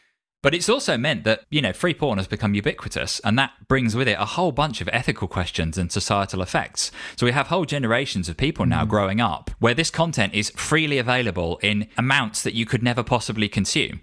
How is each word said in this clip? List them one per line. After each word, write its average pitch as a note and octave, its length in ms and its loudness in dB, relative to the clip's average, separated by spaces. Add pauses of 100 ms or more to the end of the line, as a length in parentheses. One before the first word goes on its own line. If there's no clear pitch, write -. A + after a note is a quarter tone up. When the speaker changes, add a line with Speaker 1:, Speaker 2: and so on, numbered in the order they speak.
(420)
Speaker 1:
But C#3+ 120 4
it's F3 140 0
also F3+ 300 2
meant C3+ 260 -2
that, A2 260 0
you D3 120 0
know, F#2+ 100 0
free F3 220 0
porn A#2+ 240 0
has F#2+ 80 -2
become G#2 280 0
ubiquitous, - 720 -2
and A2+ 140 2
that C#3 140 0 (160)
brings A#2+ 280 2
with C3 120 2
it G2 120 2
a G#2 60 0
whole E3+ 260 0
bunch C#3+ 300 -2
of E2 100 -4
ethical A#2 340 0
questions F2 520 -2
and F2 120 0
societal G2 520 0
effects. - 480 -2 (260)
So - 80 0
we A#2+ 80 4
have C3+ 140 0
whole E3+ 180 0
generations B2 640 -2
of D#2+ 80 -6
people C#3 300 0
now D#2+ 180 2
Speaker 2:
Mm. G#2+ 40 0
Speaker 1:
growing G2+ 340 2
up F2+ 280 -2 (100)
where A#2 140 4
this D#3+ 160 0
content C3+ 440 0
is G#2 220 0
freely D3+ 420 0
available A2 640 0
in G#2 240 2 (100)
amounts C3 460 0
that - 100 -2
you A2+ 140 -2
could A#2 160 0
never B2 200 0
possibly A2 460 0
consume, - 540 0